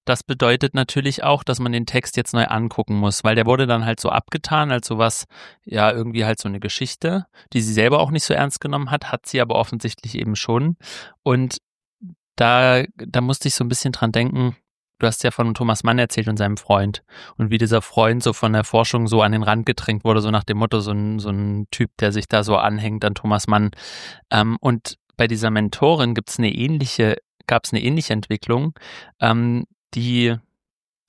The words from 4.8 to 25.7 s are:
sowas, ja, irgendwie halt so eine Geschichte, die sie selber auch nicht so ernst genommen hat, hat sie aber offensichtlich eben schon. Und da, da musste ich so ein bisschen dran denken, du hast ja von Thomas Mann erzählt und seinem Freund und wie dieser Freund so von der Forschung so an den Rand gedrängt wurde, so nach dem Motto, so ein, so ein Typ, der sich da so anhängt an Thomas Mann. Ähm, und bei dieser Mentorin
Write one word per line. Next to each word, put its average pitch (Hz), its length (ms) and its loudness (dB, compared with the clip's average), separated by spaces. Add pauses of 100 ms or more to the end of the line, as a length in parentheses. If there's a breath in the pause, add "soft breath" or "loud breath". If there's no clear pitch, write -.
sowas, 113 380 -2 (400 loud breath)
ja, 107 260 2
irgendwie 113 360 -2
halt 107 120 0
so - 120 -6
eine 98 100 -6
Geschichte, 165 680 -4 (260 soft breath)
die 120 80 2
sie 110 100 -2
selber 120 300 4
auch 156 100 0
nicht 156 140 -2
so - 80 0
ernst 139 260 0
genommen 143 320 -6
hat, 147 180 -4
hat - 160 -6
sie 131 140 -2
aber 117 160 0
offensichtlich 113 600 -4
eben 110 200 -4
schon. 139 400 0 (480 loud breath)
Und 127 360 0 (760)
da, 127 480 4 (140)
da 123 240 -2
musste 131 260 -2
ich - 80 0
so - 80 -2
ein 120 60 0
bisschen 127 240 -2
dran 113 180 -2
denken, 123 460 0 (420)
du 117 80 2
hast - 160 -2
ja 123 80 2
von 113 220 0
Thomas 113 320 -2
Mann 117 120 4
erzählt 113 300 0
und 110 80 0
seinem 101 220 0
Freund 101 440 0 (360 loud breath)
und 110 120 0
wie 113 80 2
dieser 110 240 2
Freund 113 400 2
so 113 120 0
von 110 180 0
der 107 140 2
Forschung 117 420 2
so 110 140 4
an 104 100 4
den 110 120 2
Rand 110 220 0
gedrängt 110 380 -2
wurde, 107 160 4
so 104 100 0
nach 107 140 0
dem 104 140 -4
Motto, 110 240 0
so 104 100 -6
ein, 104 280 -2
so 104 100 -6
ein 101 420 -2
Typ, - 280 -2
der 104 120 2
sich 104 160 -4
da 107 160 2
so 101 140 2
anhängt 104 480 -2
an 101 100 0
Thomas 107 320 -2
Mann. 104 240 4 (580 loud breath)
Ähm, 110 300 2
und 120 380 -2 (180)
bei 117 140 2
dieser 110 220 0
Mentorin 117 640 2